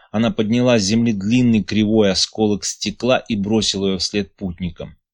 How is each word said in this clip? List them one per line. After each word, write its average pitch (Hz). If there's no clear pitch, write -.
она 113
подняла 120
с 101
земли 117
длинный 110
кривой 107
осколок 104
стекла -
и -
бросила 101
её 95
вслед 101
путникам. 87